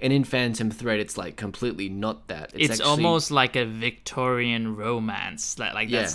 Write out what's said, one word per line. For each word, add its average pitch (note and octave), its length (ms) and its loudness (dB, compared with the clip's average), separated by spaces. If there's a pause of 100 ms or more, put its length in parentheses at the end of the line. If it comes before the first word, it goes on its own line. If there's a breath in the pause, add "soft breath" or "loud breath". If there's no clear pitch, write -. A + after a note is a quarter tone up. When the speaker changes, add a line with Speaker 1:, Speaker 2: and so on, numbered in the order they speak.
Speaker 1:
And C3 120 2
in C#3 100 6
Phantom A#2 480 0
Thread, A2 300 0
it's, - 160 -4
like, F2 200 -8
completely G2 520 -4
not G#2 400 -4
that. D#2+ 260 -10
It's D3 160 2
Speaker 2:
It's A2+ 100 0
Speaker 1:
actually D3 240 4
Speaker 2:
almost E3 280 4
like C3+ 240 4
a B2 80 2
Victorian A#2 1120 -2
romance. G#2+ 840 -4
Like, A2+ 160 -4
like, A2 160 -2
that's A2 240 0